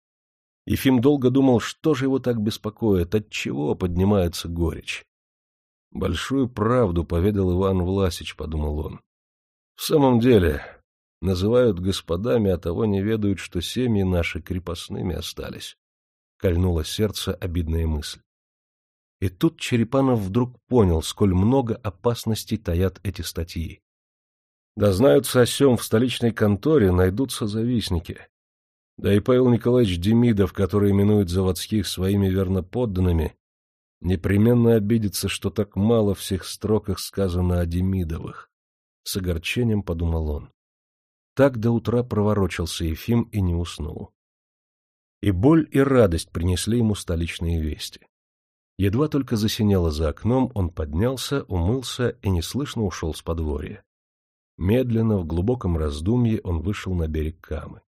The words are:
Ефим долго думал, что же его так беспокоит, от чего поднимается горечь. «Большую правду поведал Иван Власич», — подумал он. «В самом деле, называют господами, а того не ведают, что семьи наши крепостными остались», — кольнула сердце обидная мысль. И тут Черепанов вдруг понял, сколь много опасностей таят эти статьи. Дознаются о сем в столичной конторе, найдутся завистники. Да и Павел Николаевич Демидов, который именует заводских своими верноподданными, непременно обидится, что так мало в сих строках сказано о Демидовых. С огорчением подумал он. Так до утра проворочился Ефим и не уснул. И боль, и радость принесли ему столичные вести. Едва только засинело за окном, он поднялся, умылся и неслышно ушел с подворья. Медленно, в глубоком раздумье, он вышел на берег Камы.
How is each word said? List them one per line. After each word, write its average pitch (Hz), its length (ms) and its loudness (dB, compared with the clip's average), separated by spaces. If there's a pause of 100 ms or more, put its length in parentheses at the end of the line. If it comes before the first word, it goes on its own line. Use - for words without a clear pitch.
(680)
Ефим 123 340 2
долго 131 300 4
думал, 131 300 4
что - 340 -2
же 131 100 -2
его 135 140 0
так 123 220 -2
беспокоит, 104 720 0
от 107 160 -4
чего 139 440 -4
поднимается 90 720 0
горечь. 85 560 -6 (840)
«Большую 123 580 -2
правду 107 560 2
поведал 92 480 2
Иван 95 300 2
Власич», — 90 540 -2
подумал 76 420 -4
он. - 220 -8 (720)
«В - 80 -14
самом 131 380 4
деле, 92 420 4 (580)
называют 98 600 2
господами, 98 680 0
а 87 80 0
того 90 260 -4
не 98 180 0
ведают, 101 360 -2
что - 220 -8
семьи 113 420 -2
наши 90 380 -2
крепостными 87 760 -8
остались», — - 640 -12 (600)
кольнула 87 460 0
сердце 101 500 -4
обидная 82 520 -4
мысль. 76 340 -6 (1000)
И 95 80 -2
тут - 300 -2
Черепанов 127 600 0
вдруг 117 460 -2
понял, 92 360 4
сколь 98 320 0
много 113 420 2
опасностей - 800 -4
таят 90 460 -2
эти 92 200 -6
статьи. 82 580 -10 (960)
Дознаются 120 640 4
о 117 40 6
сем 131 300 4
в - 80 -6
столичной 120 480 0
конторе, 107 580 2
найдутся 98 560 0
завистники. 110 840 -4 (680)
Да - 180 0
и 104 60 4
Павел 127 300 4
Николаевич 117 480 2
Демидов, 110 540 2
который 101 380 0
именует 101 380 2
заводских 92 580 -2
своими 98 420 0
верноподданными, 92 1080 -2 (640)
непременно 107 760 2
обидится, 104 540 0
что - 220 -6
так - 260 -4
мало 104 380 2
в - 80 -10
сих 95 220 -4
строках - 540 -4
сказано 90 600 -2
о 87 60 0
Демидовых. 87 840 -4 (520)
С - 140 -8
огорчением 98 640 -2
подумал 82 480 -2
он. 73 200 -8 (840)
Так 131 240 4
до 113 120 0
утра 117 320 0
проворочился 101 840 -2
Ефим 110 380 0 (100)
и 104 80 -2
не 90 140 2
уснул. - 580 -8 (1120)
И 101 80 2
боль, 127 400 4
и 135 100 2
радость 120 500 2
принесли 90 480 -2
ему 110 160 2
столичные 85 640 -4
вести. - 460 -8 (720)
Едва 104 300 0
только 131 280 -2
засинело 101 540 2
за 78 180 -2
окном, 120 460 0
он 90 160 -2
поднялся, 110 760 -4
умылся 117 800 -2
и 98 80 -2
неслышно 113 540 -4
ушел 85 280 -4
с - 80 -14
подворья. 78 640 -6 (720)
Медленно, 113 640 2
в 87 80 -4
глубоком 90 500 -2
раздумье, 90 680 0
он 85 180 -4
вышел 95 340 -6
на 82 140 0
берег 78 320 -4
Камы. - 420 -12 (180)